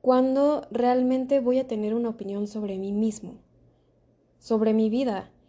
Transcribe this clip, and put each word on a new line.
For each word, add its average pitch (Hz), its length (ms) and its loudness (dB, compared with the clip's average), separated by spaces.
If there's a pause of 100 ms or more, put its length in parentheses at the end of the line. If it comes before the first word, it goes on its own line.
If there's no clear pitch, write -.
¿Cuándo 262 680 2
realmente 254 680 2
voy 247 180 2
a 262 80 -2
tener 214 280 -2
una 233 160 -2
opinión 202 360 -6
sobre 202 320 -6
mí 196 140 -6
mismo? 214 460 -4 (1000)
Sobre 220 360 0
mi 220 140 2
vida 220 440 -2 (160)